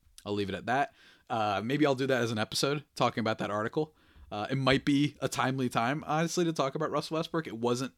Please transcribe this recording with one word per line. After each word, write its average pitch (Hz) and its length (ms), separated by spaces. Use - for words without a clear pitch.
I'll 104 80
leave 104 140
it 95 80
at 92 120
that. 131 260
Uh, 104 320
maybe 143 240
I'll 139 100
do 135 120
that 131 140
as 117 100
an 117 60
episode, 139 480
talking 123 240
about 110 200
that 107 120
article. 113 420
Uh, 104 180
it - 60
might 135 300
be 143 360
a 131 60
timely 131 420
time, 127 380
honestly, 165 380
to 165 80
talk 135 220
about 151 140
Russell 151 280
Westbrook. 165 280
It 110 120
wasn't 123 400